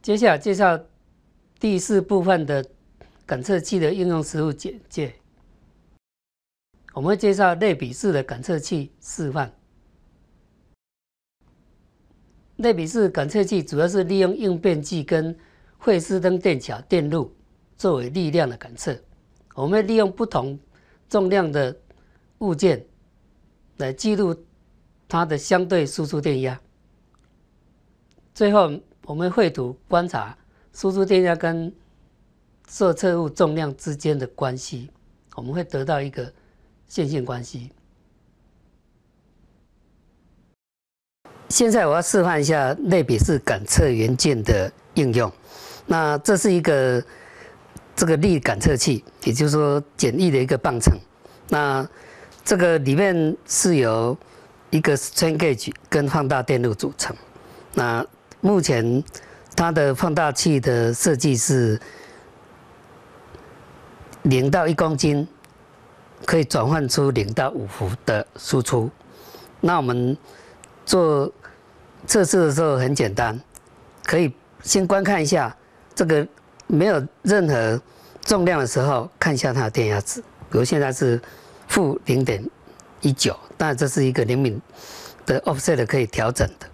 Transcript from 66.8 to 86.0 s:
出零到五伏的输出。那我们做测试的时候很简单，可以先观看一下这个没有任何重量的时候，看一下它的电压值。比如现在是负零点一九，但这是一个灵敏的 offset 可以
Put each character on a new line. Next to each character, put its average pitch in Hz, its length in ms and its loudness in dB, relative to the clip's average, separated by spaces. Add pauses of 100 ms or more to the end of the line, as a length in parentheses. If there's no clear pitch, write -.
出 139 220 2
零 117 240 -2
到 135 160 -2
五 117 160 -8
伏 98 240 -6 (160)
的 107 200 -2 (120)
输 - 240 -2
出。 117 280 0 (720)
那 170 180 2
我 151 40 2
们 123 340 0 (680)
做 156 460 2 (760)
测 208 160 4
试 185 140 2 (100)
的 143 60 2
时 151 80 0
候 147 160 2
很 127 180 0
简 110 180 0
单， 113 240 0 (680)
可 165 120 0
以 156 160 2 (300)
先 190 240 0
观 196 160 2
看 185 180 0
一 151 40 0
下 143 300 0 (380)
这 185 120 0
个 156 200 2 (400)
没 165 200 2
有 156 200 2 (180)
任 190 240 2
何 117 320 2 (420)
重 190 240 0
量 175 120 2
的 139 80 0
时 - 140 -2
候， 127 300 0 (100)
看 151 140 0
一 127 40 -2
下 131 140 0
它 127 120 -2
的 110 60 -2
电 113 200 0
压 104 100 0
值。 - 220 -8 (280)
比 - 80 -2
如 120 60 4
现 151 160 0
在 135 140 0
是 123 280 0 (460)
负 156 380 0
零 131 180 0
点 110 200 -4 (580)
一 143 100 0
九， - 260 -2 (200)
但 151 180 0
这 143 100 0
是 135 200 0
一 131 80 2
个 131 100 0
灵 123 160 0
敏 120 200 -2 (640)
的 131 160 0
offset 139 440 0
可 135 140 0
以 117 80 0